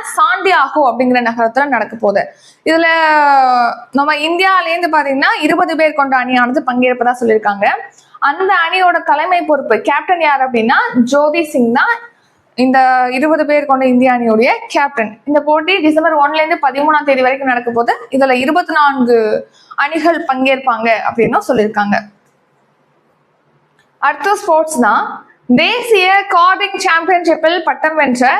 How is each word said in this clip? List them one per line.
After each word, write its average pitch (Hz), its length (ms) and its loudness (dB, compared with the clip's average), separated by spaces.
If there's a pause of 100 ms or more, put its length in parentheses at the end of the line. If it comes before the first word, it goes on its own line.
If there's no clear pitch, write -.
(100)
சாண்டியாகோ 330 760 0
அப்படிங்கிற 247 380 0
நகரத்துல 233 440 -2
நடக்க 226 300 -4
போகுது. 202 260 0 (440)
இதுல 330 200 2 (1080)
நம்ம 285 240 0
இந்தியாலேருந்து 349 760 0
பாத்தீங்கன்னா 285 400 0 (120)
இருபது 311 340 0
பேர் 311 240 0
கொண்ட 269 160 0
அணியானது 247 500 0
பங்கேற்பதா 247 460 0
சொல்லியிருக்காங்க. 214 540 0 (540)
அந்த 349 360 0
அணியோட 349 460 0
தலைமை 330 400 0
பொறுப்பு 269 380 0
கேப்டன் 302 400 -2
யார் 285 220 2
அப்படின்னா 240 340 0 (260)
ஜோதி 294 420 2
சிங் 247 280 0
தான் 370 220 0 (640)
இந்த 262 200 2 (320)
இருபது 302 360 0
பேர் 294 200 0
கொண்ட 262 200 0
இந்திய 254 260 4
அணியுடைய 233 380 2 (180)
கேப்டன். 277 560 -4
இந்த 294 160 2
போட்டி 311 400 0
டிசம்பர் 311 360 2
ஒன்ல 311 260 0
இருந்து 320 200 0
பதிமூணாம் 294 420 0
தேதி 269 180 0
வரைக்கும் 269 300 0
நடக்க 240 180 -4
போகுது. 240 240 -2 (160)
இதுல 269 220 0
இருபத்தி 311 400 -2
நான்கு 269 460 2 (580)
அணிகள் 311 480 -2
பங்கேற்பாங்க 262 640 -2 (160)
அப்படின்னும் 233 420 -2
சொல்லியிருக்காங்க. 208 500 0 (2000)
அடுத்த 294 340 0
ஸ்போர்ட்ஸ் 320 440 0
தான், 240 240 2 (520)
தேசிய 403 520 2 (200)
கார்டிங் 381 500 0
சாம்பியன்ஷிப்பில் 330 880 0
பட்டம் 311 300 -2
வென்ற 262 280 0 (180)